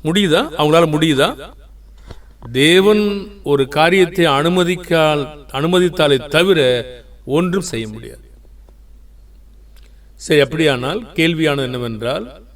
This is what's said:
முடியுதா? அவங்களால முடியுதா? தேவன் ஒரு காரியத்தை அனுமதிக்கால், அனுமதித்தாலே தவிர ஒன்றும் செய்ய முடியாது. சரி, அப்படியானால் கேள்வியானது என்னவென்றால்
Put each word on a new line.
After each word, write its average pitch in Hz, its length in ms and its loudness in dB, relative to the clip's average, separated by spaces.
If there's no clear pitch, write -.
முடியுதா? 180 540 0
அவங்களால 160 280 4
முடியுதா? 156 680 -2
தேவன் 196 760 2
ஒரு 139 240 0
காரியத்தை 175 580 2
அனுமதிக்கால், 160 1300 0
அனுமதித்தாலே 156 760 0
தவிர 147 580 2
ஒன்றும் 175 360 0
செய்ய 113 260 -8
முடியாது. 110 420 -18
சரி, - 240 0
அப்படியானால் 143 640 -2
கேள்வியானது 160 600 -2
என்னவென்றால் 123 840 -6